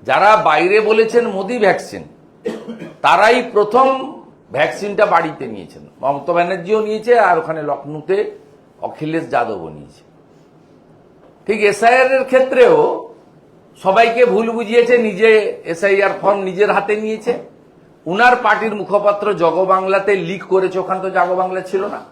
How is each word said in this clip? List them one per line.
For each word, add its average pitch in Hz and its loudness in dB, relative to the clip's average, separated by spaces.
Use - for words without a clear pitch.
যারা 185 4
বাইরে 180 2
বলেছেন 220 2
মোদি 196 -6
ভ্যাকসিন, 170 -2
তারাই 208 4
প্রথম 262 0
ভ্যাকসিনটা 170 -2
বাড়িতে 156 -2
নিয়েছেন। 92 -16
মমতা 143 -4
ব্যানার্জিও 175 -2
নিয়েছে, 214 0
আর 180 4
ওখানে 156 -6
লখনৌতে 147 -6
অখিলেশ 151 -6
যাদবও 110 -4
নিয়েছে। 73 -20
ঠিক 214 -2
এসআইআর 240 4
এর 262 2
ক্ষেত্রেও 247 2
সবাইকে 226 2
ভুল 226 0
বুঝিয়েছে, 233 2
নিজে 214 2
এসআইআর 196 0
ফর্ম 202 0
নিজের 190 0
হাতে 202 -2
নিয়েছে। 220 -6
উনার 233 4
পার্টির 214 0
মুখপাত্র 202 0
জগ 170 0
বাংলাতে 190 0
লিক 175 -6
করেছে, 185 0
ওখানে 185 -6
তো 190 -6
জাগো 180 0
বাংলা 185 -4
ছিল - -6
না। - -12